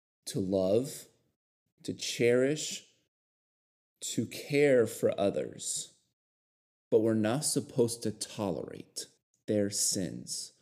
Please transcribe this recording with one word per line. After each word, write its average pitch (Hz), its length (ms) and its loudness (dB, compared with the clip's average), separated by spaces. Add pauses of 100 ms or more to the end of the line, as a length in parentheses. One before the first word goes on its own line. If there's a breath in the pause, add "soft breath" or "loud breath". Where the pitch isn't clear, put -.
(260)
to - 120 -6
love, 98 680 2 (760)
to - 100 -6
cherish, 127 880 0 (1160)
to - 260 -4
care 139 600 4
for - 320 0
others. - 760 -2 (960)
But 113 100 6
we're 113 140 4
not 110 320 2
supposed - 560 0
to 110 80 -2
tolerate - 960 -8 (400)
their 104 240 2
sins. - 920 -4